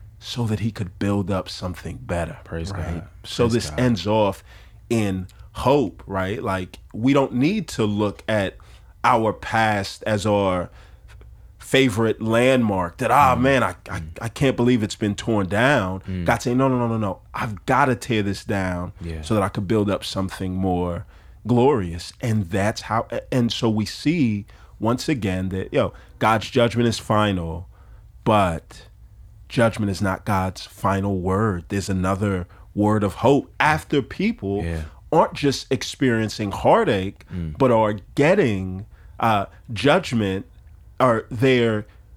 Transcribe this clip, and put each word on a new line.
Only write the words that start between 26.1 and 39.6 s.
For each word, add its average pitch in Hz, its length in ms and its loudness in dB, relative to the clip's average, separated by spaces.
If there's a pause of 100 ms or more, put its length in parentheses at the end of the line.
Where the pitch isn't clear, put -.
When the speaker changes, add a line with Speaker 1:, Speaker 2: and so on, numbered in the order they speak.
Speaker 1:
God's 110 300 2
judgment 120 380 2
is 107 120 -2
final, 92 680 0 (560)
but 98 600 0 (640)
judgment 113 420 0
is 90 100 -6
not 95 220 -2
God's 95 420 -2
final 98 540 -2
word. 95 480 -2
There's 101 220 -4
another 95 580 -2 (280)
word 104 280 2
of 95 120 -2
hope - 440 2
after 151 420 0
people 104 600 -4
Speaker 2:
Yeah. 82 180 -4 (300)
Speaker 1:
aren't 160 220 2
just - 360 -2
experiencing 113 840 -2
heartache, 113 840 2
Speaker 2:
Mm. 82 240 -6
Speaker 1:
but 127 140 4
are 110 240 4 (200)
getting, 113 720 2 (340)
uh, 107 280 2 (260)